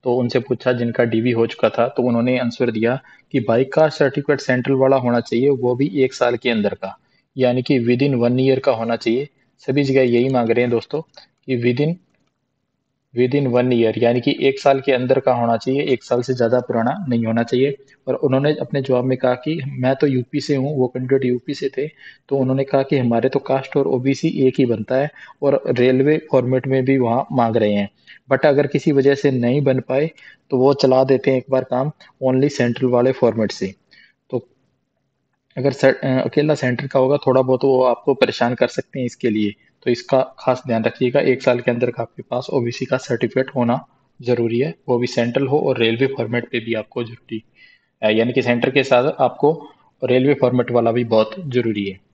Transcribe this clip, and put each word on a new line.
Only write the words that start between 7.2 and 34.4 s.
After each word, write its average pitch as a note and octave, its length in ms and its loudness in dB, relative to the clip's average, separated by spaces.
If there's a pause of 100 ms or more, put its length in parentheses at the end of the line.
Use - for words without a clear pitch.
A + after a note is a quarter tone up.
यानी B2+ 260 0
कि C3 180 2
within B2 400 0
one A#2+ 160 2
year C3 240 2
का C3+ 120 0
होना A2+ 240 -2
चाहिए। B2 320 -2 (300)
सभी C#3+ 240 -2
जगह C3+ 200 4
यही B2 260 2
मांग B2 220 0
रहे A#2+ 100 2
हैं A#2+ 100 0
दोस्तों A#2+ 320 -4 (440)
कि B2 160 -4
within, C#3+ 320 0 (1300)
within B2+ 400 2
one B2 220 2
year A2 200 0
यानी A#2+ 180 2
कि C#3 200 -2
एक C3+ 200 0
साल C#3 200 2
के C3+ 120 0
अंदर B2+ 280 2
का B2+ 120 0
होना A#2 240 0
चाहिए, C3+ 260 -2
एक C3+ 220 -2
साल B2 180 -2
से C3 120 -4
ज़्यादा A#2+ 260 2
पुराना B2 480 -4
नहीं A#2 180 -2
होना A2+ 160 -2
चाहिए। C3 340 0 (320)
और B2+ 60 -2
उन्होंने C#3+ 460 0
अपने C#3 220 -4
जवाब B2+ 220 0
में C3 140 0
कहा B2 160 0
कि D3+ 320 -6
मैं C3 300 -2
तो D3+ 100 0
यूपी C3+ 340 -2
से C#3+ 160 -2
हूँ, C#3 200 -4
वो B2+ 120 0
candidate C3 360 -2
यूपी B2 300 -4
से C#3 140 -6
थे, C#3+ 200 -6 (400)
तो C#3 80 -2
उन्होंने C3+ 280 0
कहा C3+ 180 0
कि C3+ 160 0
हमारे A#2+ 300 2
तो C3+ 100 -2
कास्ट C3+ 380 -2
और C#3 100 2
ओबीसी C3+ 420 0
एक C3 300 2
ही C3+ 80 4
बनता A2+ 280 -2
है C#3+ 160 0 (320)
और C#3 240 2
railway C3 680 2
format B2+ 340 0
में C3 180 0
भी C3+ 140 2
वहाँ A#2+ 340 0
मांग A#2 240 0
रहे G#2 160 2
हैं, G2+ 180 -2 (420)
but C3+ 140 2
अगर C#3+ 200 4
किसी D3 260 -2
वजह C#3 220 4
से C#3 160 0
नहीं B2 300 0
बन C3 200 0
पाए C#3+ 300 -4 (400)
तो C3 80 0
वो C#3 160 4
चला C3 300 4
देते C3+ 260 2
हैं C3 80 2
एक B2 120 -6
बार C3 140 0
काम C3+ 280 -4 (320)
only C3 240 2
central B2 400 0
वाले B2 240 2
format A2 400 0
से। F#2+ 220 -8 (560)
तो - 180 -8 (1120)